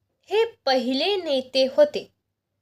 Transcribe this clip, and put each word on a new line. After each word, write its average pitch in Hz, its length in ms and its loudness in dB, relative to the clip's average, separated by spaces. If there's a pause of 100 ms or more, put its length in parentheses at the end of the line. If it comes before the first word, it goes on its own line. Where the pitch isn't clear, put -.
(220)
हे 427 220 0 (220)
पहिले 262 500 0
नेते 269 500 -2
होते 294 480 0 (480)